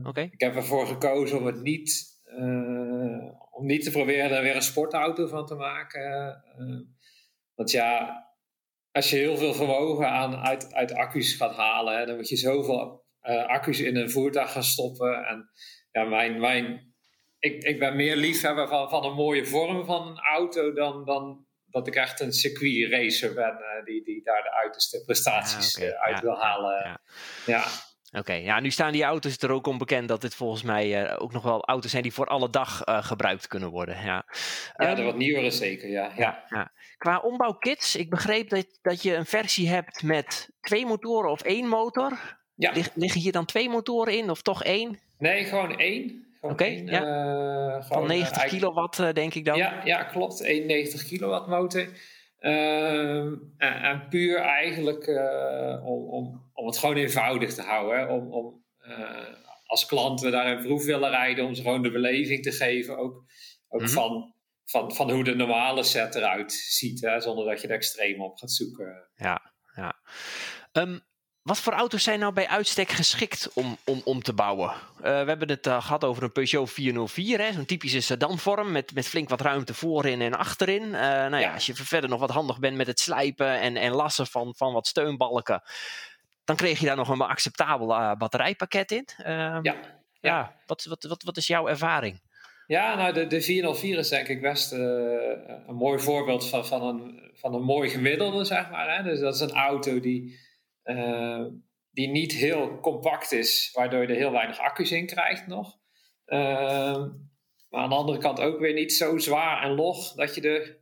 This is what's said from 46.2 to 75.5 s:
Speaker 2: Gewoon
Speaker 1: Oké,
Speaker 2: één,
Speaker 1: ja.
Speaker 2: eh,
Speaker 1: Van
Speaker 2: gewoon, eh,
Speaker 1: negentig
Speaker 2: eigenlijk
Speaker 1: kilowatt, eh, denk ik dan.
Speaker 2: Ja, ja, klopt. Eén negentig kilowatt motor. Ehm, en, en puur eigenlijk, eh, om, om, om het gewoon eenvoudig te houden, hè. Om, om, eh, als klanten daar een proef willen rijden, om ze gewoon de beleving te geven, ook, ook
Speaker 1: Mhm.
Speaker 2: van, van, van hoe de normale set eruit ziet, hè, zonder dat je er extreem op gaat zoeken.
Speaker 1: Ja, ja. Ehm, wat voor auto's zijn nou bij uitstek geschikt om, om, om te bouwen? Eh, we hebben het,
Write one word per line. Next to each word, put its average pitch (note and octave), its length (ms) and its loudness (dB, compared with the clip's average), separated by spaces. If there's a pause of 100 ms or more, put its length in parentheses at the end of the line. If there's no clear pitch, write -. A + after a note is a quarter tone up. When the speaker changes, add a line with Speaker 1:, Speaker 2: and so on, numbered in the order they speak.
Speaker 2:
Gewoon D3+ 140 -4
Speaker 1:
Oké, F3 100 4
Speaker 2:
één, F3+ 220 -4
Speaker 1:
ja. F3 140 2
Speaker 2:
eh, C#3 720 0
Speaker 1:
Van C3+ 100 -4
Speaker 2:
gewoon, C#3+ 200 0
eh, D3+ 60 0
Speaker 1:
negentig E3+ 300 0
Speaker 2:
eigenlijk C3+ 100 2
Speaker 1:
kilowatt, F3 500 0
eh, E3+ 140 4
denk D#3 220 0
ik D#3 100 -4
dan. D3+ 120 4
Speaker 2:
Ja, F#3+ 280 0
ja, E3+ 200 2
klopt. F#3 400 -4
Eén D#3 220 2
negentig D3 380 0
kilowatt F#3 420 -2
motor. F3+ 420 0 (500)
Ehm, D3+ 960 0 (240)
en, C3 240 0
en C#3 260 -2
puur F3 300 2
eigenlijk, D3+ 680 0
eh, C3+ 800 -2
om, B2 220 -4
om, B2+ 440 -8
om A#2 140 -6
het A#2 120 -4
gewoon D3 180 2
eenvoudig B2 580 0
te G#2 80 -10
houden, G#2+ 360 0
hè. C3 80 0
Om, B2 260 -2
om, A#2+ 320 -8 (140)
eh, A#2 460 -12 (420)
als A2+ 200 0
klanten B2+ 460 2
daar B2 140 2
een B2 160 0
proef C#3+ 220 0
willen C#3 260 2
rijden, B2+ 340 2
om B2+ 100 -2
ze B2+ 80 -8
gewoon B2 200 2
de A#2+ 80 2
beleving C3 520 2
te C3 100 -2
geven, B2+ 460 0
ook, B2+ 260 -6 (440)
ook A#2 120 0
Speaker 1:
Mhm. A2+ 100 0
Speaker 2:
van, A#2 440 0 (300)
van, - 300 -2
van C3 160 0
hoe B2+ 140 2
de B2 100 2
normale B2 480 2
set A2+ 320 2
eruit G#2 380 0
ziet, - 480 -2
hè, A2+ 200 0
zonder A2+ 240 -2
dat G#2+ 160 -2
je - 80 -8
er A2 60 -2
extreem G2+ 480 -2
op F#2+ 160 -10
gaat - 120 -10
zoeken. F#2 680 -6
Speaker 1:
Ja, F#2 360 -4 (220)
ja. F2+ 200 -8 (800)
Ehm, F3+ 260 0 (440)
wat F3 160 0
voor - 140 0
auto's A#3 300 0
zijn G#3+ 180 2
nou G3+ 120 0
bij F#3 160 2
uitstek G3+ 400 2
geschikt - 640 0
om, B2+ 300 -2
om, C3 200 0
om B2+ 180 0
te A#2+ 100 -2
bouwen? G2+ 380 2
Eh, - 320 -12
we C#3 260 2
hebben D3+ 200 0
het, C#3+ 180 -2